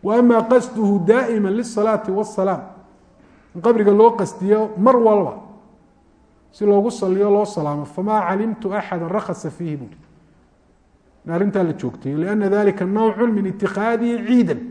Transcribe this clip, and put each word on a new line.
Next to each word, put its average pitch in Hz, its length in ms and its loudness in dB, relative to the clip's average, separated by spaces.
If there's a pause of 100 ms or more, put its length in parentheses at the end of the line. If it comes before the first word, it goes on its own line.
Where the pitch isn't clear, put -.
Wa 208 140 0
amma 240 320 4
qasduhu 202 560 0
daa'iman 220 480 2
lisalaati 214 580 -2
wassalaam," 196 500 -4 (920)
in 175 60 -12
qabriga 208 320 4
loo 220 240 8
qastiyo 202 600 -2
mar 247 180 4
walba 208 380 2 (1160)
si - 120 -8
loogu 202 260 4
saliyo, 196 400 0
loo 202 140 4
salaamo, 147 400 -6
"famaa 208 440 -2
calimtu 202 440 -4
axadan 175 360 -6
rakhasa 175 420 -6
fiihi," 156 260 -8
buuri, 123 200 -14 (1300)
in 151 60 -12
arrintaa 196 300 0
la 160 140 0
joogtay, 131 380 -8
"lianna 196 340 -2
dhalika 196 380 0
nawcun 220 460 0
min 202 140 -2
ittikhaadihi 226 800 -4
ciidan." 220 340 2 (100)